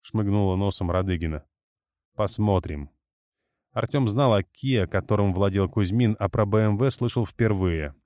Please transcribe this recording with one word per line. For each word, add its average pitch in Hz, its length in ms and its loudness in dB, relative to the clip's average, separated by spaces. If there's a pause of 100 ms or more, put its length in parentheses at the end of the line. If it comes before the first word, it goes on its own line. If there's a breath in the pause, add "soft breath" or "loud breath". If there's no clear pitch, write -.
шмыгнула 101 540 0
носом 95 340 -2
Радыгина. 85 560 -2 (680)
«Посмотрим». 92 760 -2 (840)
Артем 127 360 -2
знал 120 260 2
о 98 80 2
Киа, 120 460 -2
которым 101 440 0
владел 95 360 2
Кузьмин, 107 500 0
а 101 100 -2
про 110 160 0
Б 104 160 0
М 107 160 2
В 127 140 0
слышал 120 340 -2
впервые. 92 720 -2 (120)